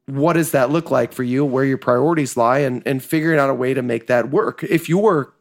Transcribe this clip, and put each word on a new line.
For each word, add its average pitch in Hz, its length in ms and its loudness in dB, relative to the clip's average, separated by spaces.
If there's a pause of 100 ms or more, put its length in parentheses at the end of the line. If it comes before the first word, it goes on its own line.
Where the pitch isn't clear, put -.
what 143 280 0
does 165 180 0
that 135 200 2
look 160 200 -2
like 123 220 0
for 127 100 -6
you, 131 220 0
where 131 180 0
your 135 140 0
priorities 135 580 0
lie, 123 240 2
and, 127 260 -2
and 131 160 -2
figuring 160 380 0
out 139 100 2
a 135 40 0
way 127 200 -2
to 127 80 -2
make 117 260 -4
that 120 240 2
work. - 380 -2
If 160 200 0
you 170 80 2
were 190 440 2